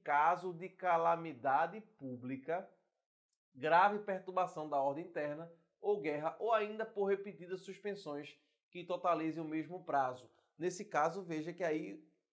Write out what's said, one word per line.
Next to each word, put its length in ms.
caso 500
de 160
calamidade 1120
pública, 720
grave 440
perturbação 680
da 100
ordem 260
interna 460
ou 180
guerra, 400
ou 140
ainda 320
por 200
repetidas 560
suspensões 760
que 140
totalizem 580
o 60
mesmo 360
prazo. 460
Nesse 280
caso, 380
veja 280
que 120
aí 400